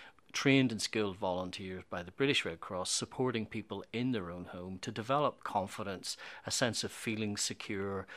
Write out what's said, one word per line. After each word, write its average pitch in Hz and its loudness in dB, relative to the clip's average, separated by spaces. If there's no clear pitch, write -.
trained 135 8
and 104 -2
skilled 101 0
volunteers 92 -2
by 90 -4
the 87 -10
British 139 2
Red 82 -4
Cross 90 -4
supporting 117 0
people 101 -8
in 123 0
their 92 0
own 90 -8
home 92 -8
to - -4
develop 120 0
confidence, 98 -4
a - -4
sense 117 2
of 104 -4
feeling 107 -2
secure, 98 -2